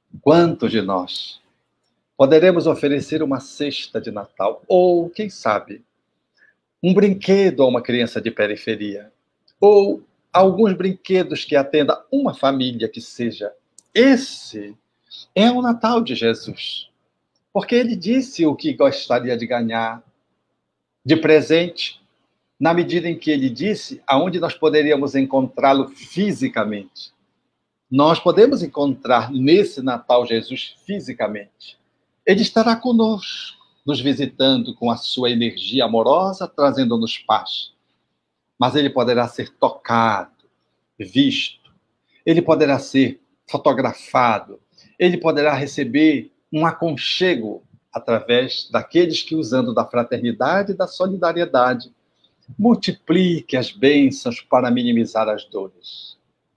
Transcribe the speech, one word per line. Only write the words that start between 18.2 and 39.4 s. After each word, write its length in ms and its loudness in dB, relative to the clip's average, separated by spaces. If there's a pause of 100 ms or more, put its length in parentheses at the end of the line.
o 100 0
que 160 -6
gostaria 640 0
de 100 -6
ganhar 560 -4 (1000)
de 140 4
presente, 800 0 (580)
na 160 2
medida 360 -2
em 80 -6
que 120 -8
ele 200 0
disse 580 -6
aonde 320 0
nós 140 -4
poderíamos 640 0
encontrá-lo 720 0
fisicamente. 1200 -6 (800)
Nós 300 4
podemos 440 4
encontrar 680 0
nesse 500 2
Natal 440 0
Jesus 500 -6 (100)
fisicamente. 920 -10 (480)
Ele 160 2
estará 340 2
conosco, 840 -2 (260)
nos 140 -2
visitando 760 -2
com 160 -2
a 40 -2
sua 360 -4
energia 540 -2
amorosa, 640 0
trazendo-nos 720 0
paz. 560 -4 (840)
Mas 160 0
ele 160 0
poderá 360 0
ser 220 -12